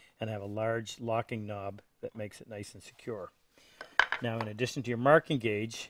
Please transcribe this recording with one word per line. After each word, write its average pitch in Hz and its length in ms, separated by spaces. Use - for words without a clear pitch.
and 110 100
I 110 40
have 101 100
a - 20
large 110 540
locking 113 480
knob 101 340
that - 140
makes 107 260
it - 80
nice 104 260
and 98 80
secure. 101 480
Now, 113 160
in 110 100
addition 117 360
to 117 60
your 117 100
marking 147 400
gauge, 110 500